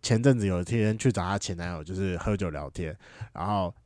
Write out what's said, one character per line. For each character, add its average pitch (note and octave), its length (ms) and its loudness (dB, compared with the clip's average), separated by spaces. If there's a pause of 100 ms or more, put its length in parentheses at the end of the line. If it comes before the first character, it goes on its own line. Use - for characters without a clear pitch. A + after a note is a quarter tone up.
前 B2+ 200 2
阵 C3 160 6
子 G#2 80 2
有 F#2 140 2
一 F2+ 60 -2
天 A2 320 2
去 C3 120 2
找 F#2+ 140 0
他 F#2+ 140 0
前 G2 180 -4
男 F2 160 -6
友， E2 100 -8
就 F2 140 -10
是 F#2+ 220 -2
喝 G#2 180 0
酒 F#2 140 -2
聊 D2 220 -8
天， D#2+ 220 -6 (380)
然 F2 160 -6
后 F#2+ 260 -2 (120)